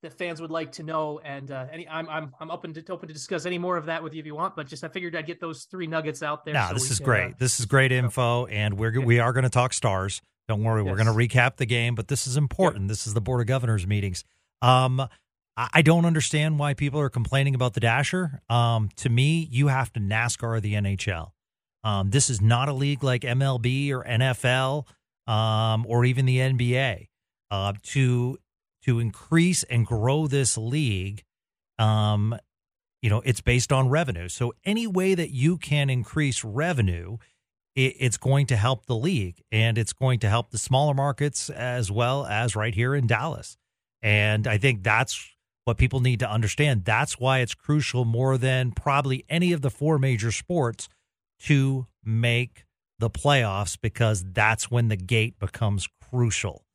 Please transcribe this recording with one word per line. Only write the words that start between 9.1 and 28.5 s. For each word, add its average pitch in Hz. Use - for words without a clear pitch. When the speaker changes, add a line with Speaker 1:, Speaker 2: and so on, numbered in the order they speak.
Speaker 2:
are 120
gonna 127
talk 123
Stars. 95
Don't 107
worry, 110
we're 95
gonna 110
Speaker 1:
Yes. 117
Speaker 2:
recap 123
the 131
game, 120
but 113
this -
is 127
important. 143
Speaker 1:
Yeah. 98
Speaker 2:
This 107
is 104
the 113
Board 123
of 113
Governors 113
meetings. 98
Um, 127
I, 117
I -
don't 170
understand 156
why 143
people 143
are 139
complaining 135
about 123
the 113
Dasher. 135
Um, 117
to -
me, 151
you 135
have 131
to 117
nascar 113
the 104
N 101
H 98
L. 82
Um, 101
this 135
is 107
not 120
a 147
league 139
like 127
M 127
L 135
B 135
or 127
N 120
F 131
L, 131
um, 110
or 120
even 127
the 127
N 131
B 123
A. 127
Uh, 101
to, 123